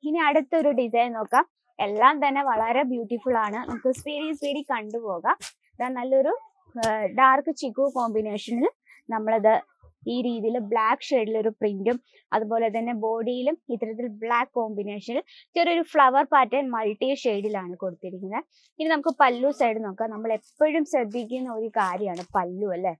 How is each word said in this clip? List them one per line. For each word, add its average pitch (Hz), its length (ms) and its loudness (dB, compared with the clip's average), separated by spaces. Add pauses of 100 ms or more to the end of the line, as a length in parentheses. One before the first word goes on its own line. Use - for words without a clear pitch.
ഇനി 311 100 0
അടുത്തൊരു 302 520 2
design 240 420 0
നോക്കാം. 233 440 0 (240)
എല്ലാം 247 480 4
തന്നെ 277 160 0
വളരെ 240 400 2
beautiful 240 540 -2
ആണ്. 214 320 -2
നമുക്ക് 247 220 -2
speedy 294 400 -6
speedy 285 400 -6
കണ്ടുപോകാം. 220 680 -4 (360)
ഇതാ 240 140 -6
നല്ലൊരു, 269 500 2 (500)
ആ, 214 180 0
dark 269 500 4
ചിക്കു 269 400 -2
കോമ്പിനേഷനിൽ 226 760 -2 (400)
നമ്മളത് 220 520 2 (460)
ഈ 240 140 -4
രീതിയിൽ 233 380 -2
black 226 420 0
ഷെയ്ഡിൽ 220 360 0
ഒരു 220 120 0
പ്രിന്റും, 214 500 -2 (340)
അതുപോലെ 220 440 0
തന്നെ 233 160 -4
ബോഡിയിലും 233 640 -2 (120)
ഇത്തരത്തിൽ 233 380 -6
black 233 440 -2
കോമ്പിനേഷനിൽ 214 720 -4 (320)
ചെറിയൊരു 339 260 2
flower 277 500 4
pattern 262 380 2
multi 226 440 -2
ഷെയ്ഡിലാണ് 202 600 -4
കൊടുത്തിരിക്കുന്നത്. 190 680 -8 (360)
ഇനി 320 100 0
നമുക്ക് 311 300 0
പല്ലു 262 320 4
side 226 320 0
നോക്കാം. 208 260 -6
നമ്മൾ 220 240 -4
എപ്പോഴും 302 520 0
ശ്രദ്ധിക്കുന്ന 247 680 -2
ഒരു 226 140 -4
കാര്യമാണ് 190 560 -2 (120)
പല്ലു 185 320 -2
അല്ലേ? 180 320 -2